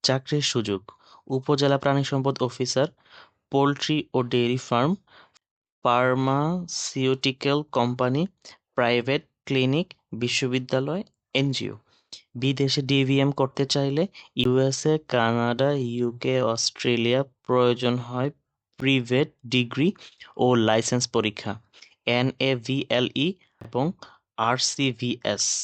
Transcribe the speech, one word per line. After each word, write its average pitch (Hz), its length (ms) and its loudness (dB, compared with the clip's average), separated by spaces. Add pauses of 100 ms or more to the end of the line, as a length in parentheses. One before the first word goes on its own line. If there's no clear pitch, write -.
চাকরির 135 500 -2
সুযোগ: 104 280 -2 (460)
উপজেলা 139 520 0
প্রাণী 139 260 2
সম্পদ 135 360 -2
অফিসার, 127 480 -2 (640)
পোল্ট্রি 139 480 0 (160)
ও 127 80 2
ডেইরি 123 460 0
ফার্ম, 127 240 2 (920)
ফার্মাসিউটিক্যাল 135 1700 0 (120)
কোম্পানি, 123 520 0 (520)
প্রাইভেট 120 480 0 (220)
ক্লিনিক, 135 420 0 (260)
বিশ্ববিদ্যালয়, 131 880 -2 (320)
এনজিও। 127 400 0 (600)
বিদেশে 135 480 0
ডিভিএম 139 500 2
করতে 139 340 0
চাইলে 139 360 0 (340)
ইউএসএ, 131 580 2 (140)
কানাডা, 120 640 2 (180)
ইউকে, 120 540 -2
অস্ট্রেলিয়া 117 800 0 (220)
প্রয়োজন 123 560 2
হয় 123 320 -4 (480)
প্রাইভেট 131 500 2 (180)
ডিগ্রি 127 420 0 (480)
ও 120 100 2 (220)
লাইসেন্স 117 400 2
পরীক্ষা, 107 440 -2 (540)
এনএভিএলই 127 1200 0 (360)
এবং 120 200 -2 (540)
আরসিভিএস। 120 1040 -2 (200)